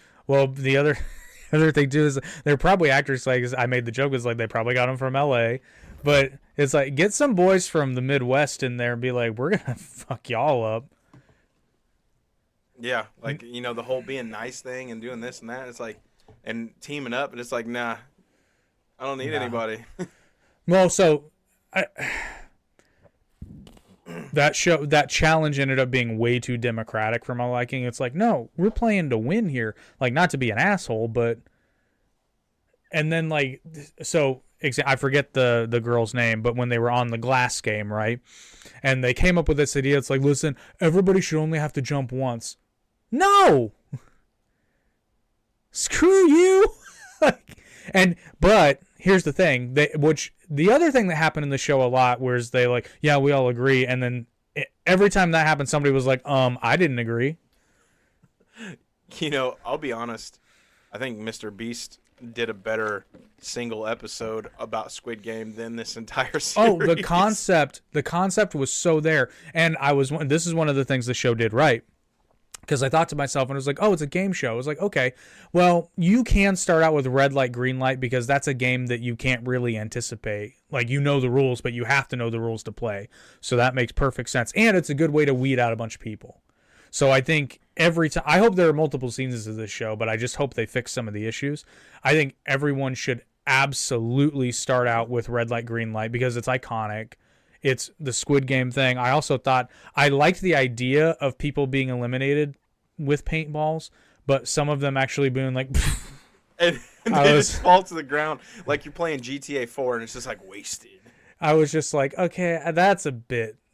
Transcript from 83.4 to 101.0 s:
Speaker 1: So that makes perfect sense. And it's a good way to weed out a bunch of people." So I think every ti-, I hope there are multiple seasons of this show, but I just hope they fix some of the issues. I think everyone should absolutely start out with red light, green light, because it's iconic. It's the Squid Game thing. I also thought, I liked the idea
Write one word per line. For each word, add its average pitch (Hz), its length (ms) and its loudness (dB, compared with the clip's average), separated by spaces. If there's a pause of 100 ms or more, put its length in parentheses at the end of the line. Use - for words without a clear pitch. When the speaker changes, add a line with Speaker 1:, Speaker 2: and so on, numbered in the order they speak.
Speaker 1:
So - 160 -4
that 123 160 2
makes 123 180 -2
perfect 127 380 -4
sense. 117 260 -4
And 220 220 4
it's 151 140 -2
a - 20 -2
good 151 160 2
way 151 160 2
to 139 80 2
weed 127 240 0
out 117 160 2
a - 20 -4
bunch 113 200 -8
of - 60 -20
people." - 420 -16 (480)
So 139 180 2
I 135 100 6
think 143 400 -2 (180)
every 165 320 2
ti-, - 160 -4
I 156 120 4
hope 208 180 6
there 175 140 6
are 151 40 6
multiple 143 360 -2
seasons 123 380 -6
of 110 80 -8
this 110 160 -10
show, 110 240 -6
but 110 120 -2
I 113 80 0
just 117 200 -4
hope 139 180 -4
they 110 140 -4
fix - 240 -6
some 117 160 -8
of 104 80 -10
the 104 100 -6
issues. 143 400 -8 (380)
I 135 100 2
think 147 220 0 (100)
everyone 135 480 -2
should 123 300 -6 (240)
absolutely 135 1040 0
start 123 360 0
out 117 220 0
with 120 200 -4
red 117 200 -2
light, 117 160 -4
green 113 280 -6
light, 110 180 -6
because 120 260 -2
it's 117 100 -8
iconic. 110 640 -6 (500)
It's 131 360 -2
the 139 120 -8
Squid 139 360 0
Game 127 240 -2
thing. 127 260 0
I 123 140 0
also 143 260 0
thought, 127 320 0 (260)
I 143 140 4
liked 147 320 2
the 180 140 2
idea 131 540 2 (120)